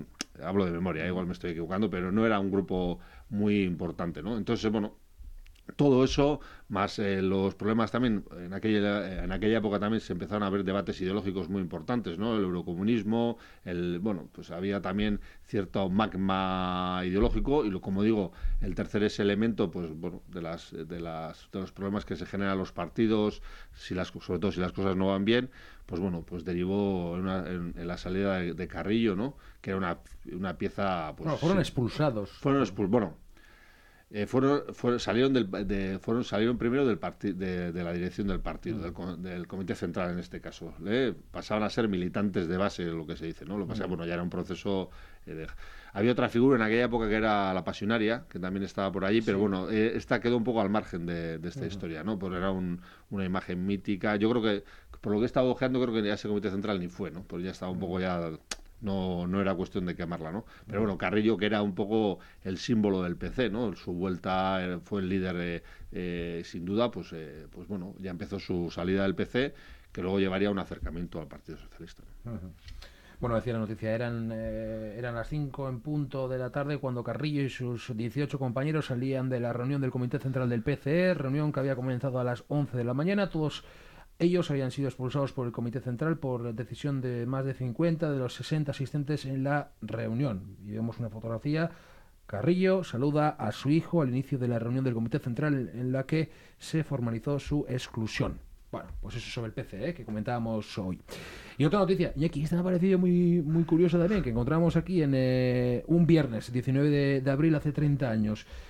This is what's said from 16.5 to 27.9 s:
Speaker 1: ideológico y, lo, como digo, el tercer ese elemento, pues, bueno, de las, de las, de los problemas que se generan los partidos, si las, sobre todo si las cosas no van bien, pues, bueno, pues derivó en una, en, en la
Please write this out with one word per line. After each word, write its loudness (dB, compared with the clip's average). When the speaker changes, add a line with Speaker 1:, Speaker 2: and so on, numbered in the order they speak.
Speaker 1:
ideológico 2
y, 0
lo, -4
como 0
digo, 4
el -2
tercer 0
ese 2
elemento, 2
pues, -6
bueno, -8
de -10
las, -8
de -8
las, -8
de -6
los -6
problemas -2
que -4
se -6
generan 0
los -4
partidos, 2
si -8
las, -2
sobre -4
todo 2
si -4
las 0
cosas 0
no 2
van 2
bien, 4
pues, -4
bueno, -2
pues -8
derivó 0
en -4
una, -2
en, -4
en -8
la -4